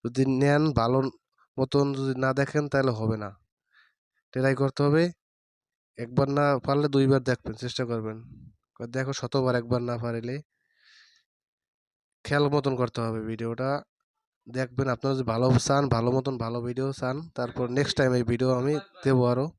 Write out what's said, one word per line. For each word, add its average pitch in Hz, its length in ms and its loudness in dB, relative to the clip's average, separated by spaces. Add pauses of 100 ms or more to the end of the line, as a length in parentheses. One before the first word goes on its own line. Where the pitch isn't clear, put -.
যদি 123 220 -2 (160)
নেন 143 240 4 (120)
ভালো 117 240 2 (580)
মতন, 139 380 2
যদি 135 260 -2
না 131 120 0
দেখেন 139 360 0
তাহলে 135 240 2
হবে 110 240 -2
না, 104 140 -10 (1040)
ট্রাই 131 200 2
করতে 135 280 -2
হবে। 147 220 4 (960)
একবার 123 300 0
না 139 160 2 (160)
পারলে 143 280 0
দুইবার 135 340 4
দেখবেন, 120 340 -4
চেষ্টা 123 280 -6
করবেন। 110 320 -6 (560)
কয় 120 160 -12
দেখো 131 240 -4
শতবার 127 440 0
একবার 120 260 0
না 120 160 -4
পারিলে। 117 380 -6 (1900)
খেয়াল 147 240 0
মতন 139 280 0
করতে 123 240 -2
হবে 113 200 -4
ভিডিওটা। 117 500 -6 (760)
দেখবেন 127 420 -4
আপনারা 135 260 -2
যদি 131 140 -2
ভালো 117 180 2 (120)
চান, 143 300 2
ভালো 117 240 2
মতন 131 260 0
ভালো 117 220 -4
ভিডিও 123 320 -4
চান, 131 240 -4 (180)
তারপর 123 360 -4
নেক্সট 135 260 0
টাইম 131 180 4
এই 123 100 2
ভিডিও 120 280 2
আমি 127 220 0 (260)
দেবো 127 260 4
আরও। 123 200 2 (120)